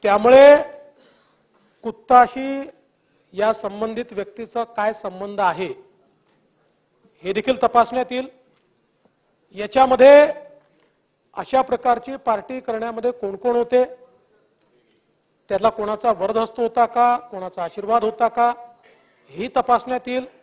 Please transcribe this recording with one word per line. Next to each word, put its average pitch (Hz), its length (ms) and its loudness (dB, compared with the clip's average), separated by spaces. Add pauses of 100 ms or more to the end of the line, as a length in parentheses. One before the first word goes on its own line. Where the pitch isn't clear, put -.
त्यामुळे 247 520 8 (1300)
कुत्ताशी 262 840 0 (640)
या 202 200 -2
संबंधित 220 580 -10
व्यक्तीचा 214 560 -10
काय 220 260 -4
संबंध 202 480 -10
आहे, 180 260 -2 (1600)
हे 185 100 -8
देखील 220 300 -2
तपासण्यात 247 480 0
येईल. 254 160 -8 (1300)
याच्यामध्ये 262 720 6 (1040)
अशा 262 280 -2
प्रकारची 254 560 -4
पार्टी 247 420 -6
करण्यामध्ये 233 520 -6
कोण 202 240 -10
कोण 240 200 -4
होते, 240 280 0 (1700)
त्याला 196 200 0
कोणाचा 214 420 -4
वरदहस्त 214 480 -4
होता 233 260 0
का, 240 360 0
कोणाचा 185 420 -12
आशीर्वाद 202 400 -4
होता 220 260 -4
का, 240 180 -2 (840)
हेही 180 160 -10 (100)
तपासण्यात 247 500 -2
येईल. 254 180 -6 (180)